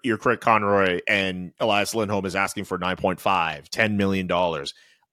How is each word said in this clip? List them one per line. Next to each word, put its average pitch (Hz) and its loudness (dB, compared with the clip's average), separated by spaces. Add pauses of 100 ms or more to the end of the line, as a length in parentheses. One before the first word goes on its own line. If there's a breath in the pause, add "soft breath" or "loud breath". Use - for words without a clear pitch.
you're 113 0
Craig 120 0
Conroy 101 4
and 95 -2
Elias 104 0
Lindholm 101 0
is 90 -4
asking 98 -2
for 92 -4
nine 90 -2
point 92 -2
five, 80 0
ten 107 0
million 98 0
dollars, 85 -2 (400 soft breath)